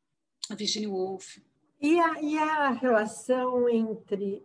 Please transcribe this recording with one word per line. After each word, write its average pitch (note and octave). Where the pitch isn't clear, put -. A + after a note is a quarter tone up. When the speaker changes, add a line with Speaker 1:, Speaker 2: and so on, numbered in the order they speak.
Speaker 1:
a G#3+
Virginia G#3+
Woolf. F#3+
Speaker 2:
E D#4
a, D#4+
e D4+
a D#4
relação B3
entre G#3